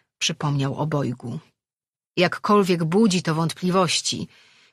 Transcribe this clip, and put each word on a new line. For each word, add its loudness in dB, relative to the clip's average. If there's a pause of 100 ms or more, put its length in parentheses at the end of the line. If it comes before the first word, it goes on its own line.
(180)
przypomniał -2
obojgu. -4 (800)
„Jakkolwiek 2
budzi 2
to 0
wątpliwości, -2 (460)